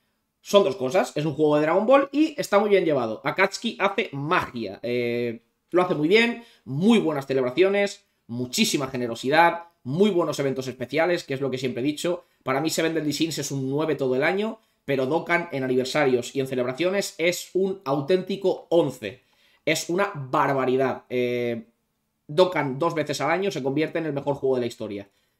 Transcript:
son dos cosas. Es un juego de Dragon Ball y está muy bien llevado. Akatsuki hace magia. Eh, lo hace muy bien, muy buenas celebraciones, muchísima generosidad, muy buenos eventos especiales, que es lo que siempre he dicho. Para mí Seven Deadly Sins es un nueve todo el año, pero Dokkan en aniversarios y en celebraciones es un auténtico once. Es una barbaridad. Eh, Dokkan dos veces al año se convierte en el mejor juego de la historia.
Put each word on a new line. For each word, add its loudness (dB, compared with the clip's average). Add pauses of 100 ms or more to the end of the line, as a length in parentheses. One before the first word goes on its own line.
(420)
son 4
dos 0
cosas. -2
Es -4
un -2
juego 4
de 4
Dragon 2
Ball 6
y 0
está 2
muy 2
bien 6
llevado. 0
Akatsuki -2
hace 0
magia. -4
Eh, -2 (320)
lo 4
hace 0
muy 0
bien, 4 (220)
muy 4
buenas -2
celebraciones, 0 (220)
muchísima -2
generosidad, 0 (140)
muy 2
buenos 0
eventos -2
especiales, -2
que -8
es -4
lo -2
que -4
siempre -4
he -2
dicho. -2 (180)
Para -2
mí -2
Seven 0
Deadly -2
Sins -2
es -6
un -4
nueve 0
todo 0
el 2
año, -2 (240)
pero 0
Dokkan 0
en -4
aniversarios 0
y 0
en -4
celebraciones -2
es -2
un 0
auténtico 0
once. 0 (420)
Es -2
una 0
barbaridad. 0
Eh, -2 (600)
Dokkan 2
dos 0
veces -4
al 0
año 0
se -6
convierte -2
en -4
el -4
mejor -4
juego 0
de 0
la -2
historia. -10 (300)